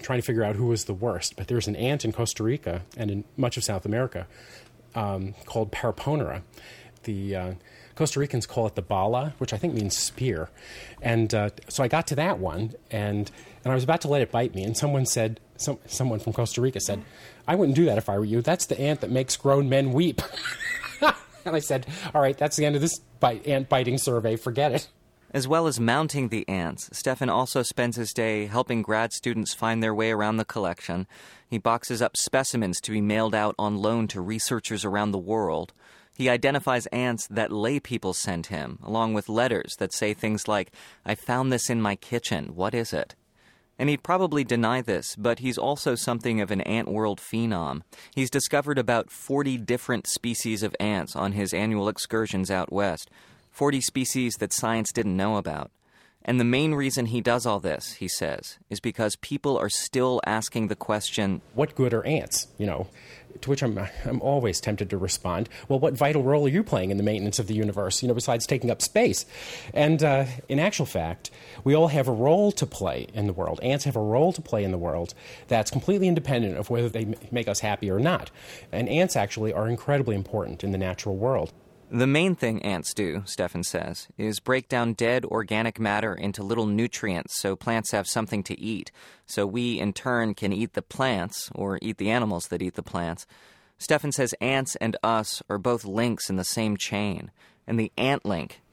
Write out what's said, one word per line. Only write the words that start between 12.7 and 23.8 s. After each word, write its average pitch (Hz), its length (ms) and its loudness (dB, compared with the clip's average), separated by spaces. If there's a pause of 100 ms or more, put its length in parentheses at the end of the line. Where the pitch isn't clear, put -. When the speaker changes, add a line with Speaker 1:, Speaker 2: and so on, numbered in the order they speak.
Speaker 1:
and, 104 400 -2 (320)
and 127 100 0
I - 20 4
was 127 100 2
about 160 160 2
to 156 80 -4
let 143 120 4
it 117 120 0
bite 120 220 0
me, 95 100 -4
and 113 120 -2
someone 139 300 2
said, 113 320 0 (180)
some, - 300 -4
someone 123 320 -2
from 110 140 -4
Costa 117 280 0
Rica 123 200 2
said, 101 240 -4 (420)
"I 151 80 2
wouldn't 156 220 4
do 165 80 8
that 123 120 6
if 110 120 0
I 101 100 2
were 104 60 2
you. 110 180 2
That's 160 240 2
the - 140 -2
ant 143 220 2
that - 100 -4
makes 131 240 2
grown 139 320 4
men 135 240 4
weep." 165 280 4 (800)
<laughs> - 0 - (440)
And 160 100 0
I 160 60 4
said, 131 260 0 (260)
"All 156 80 4
right, 139 160 4
that's 147 200 0
the 151 100 4
end 147 80 4
of 139 80 2
this 165 160 0 (220)
bite, 120 260 2
ant 135 220 2
biting 127 280 4